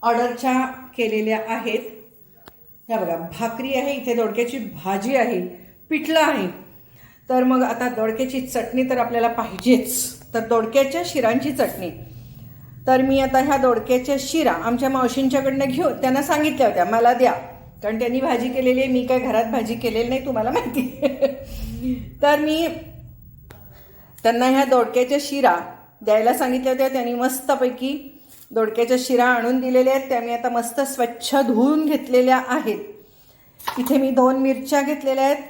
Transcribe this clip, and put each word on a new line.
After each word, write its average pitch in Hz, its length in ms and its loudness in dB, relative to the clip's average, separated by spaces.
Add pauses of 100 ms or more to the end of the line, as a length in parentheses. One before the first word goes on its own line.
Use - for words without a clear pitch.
ऑर्डरच्या 247 640 0 (320)
केलेल्या 214 500 0
आहेत. 226 320 -4 (1080)
ह्या 226 100 -2
बघा, 170 180 -2
भाकरी 226 580 -6
आहे, 277 200 -2
इथे 247 200 -4
दोडक्याची 233 440 -2
भाजी 202 580 -4
आहे, 220 320 0 (420)
पिठलं 311 300 0
आहे. 277 280 2 (840)
तर 254 140 2
मग 254 200 4
आता 247 260 -2
दोडक्याची 240 520 -2
चटणी 247 420 -2
तर 254 140 0
आपल्याला 233 300 0
पाहिजेच. - 880 0 (180)
तर 233 60 0
दोडक्याच्या 240 680 0
शिरांची 254 460 0
चटणी. 214 380 -4 (1000)
तर 262 140 4
मी 269 180 2
आता 262 200 2
ह्या 285 180 2
दोडक्याच्या 254 640 2
शिरा 285 320 0
आमच्या 233 380 -2
मावशींच्याकडनं 269 760 0
घेऊ, 269 240 0
त्यांना 262 340 0
सांगितल्या 294 440 2
होत्या, 185 180 2
"मला 226 280 4
द्या." 247 200 4 (500)
कारण 220 160 -4
त्यांनी 247 220 -2
भाजी 254 280 -2
केलेली 254 320 2
आहे, 262 80 0
मी 247 160 0
काय 254 140 2
घरात 240 260 0
भाजी 226 300 -2
केलेली 233 340 -2
नाही, 262 160 -4
तुम्हाला 233 260 -2
माहिती 285 520 -2
आहे. 277 240 0 (920)
<laughs> - 40 -6
तर 294 180 4
मी 311 280 0 (1600)
त्यांना 233 220 4
ह्या 269 180 4
दोडक्याच्या 254 580 2
शिरा 262 340 2 (460)
द्यायला 220 320 4
सांगितल्या 254 380 0
होत्या. 262 180 2
त्यांनी 240 240 -2
मस्तपैकी 254 1080 -2 (300)
दोडक्याच्या 226 480 0
शिरा 247 260 2
आणून 247 340 2
दिलेल्या 254 360 4
आहेत. 262 140 -2
त्या 247 100 0
मी 233 140 -4
आता 240 160 -2
मस्त 240 320 -2
स्वच्छ 254 540 -2
धुवून 277 500 2
घेतलेल्या 254 640 2
आहेत. 240 320 -2 (960)
इथे 254 200 0
मी 269 120 2
दोन 262 260 4
मिरच्या 269 460 0
घेतलेल्या 269 420 -2
आहेत, 285 260 0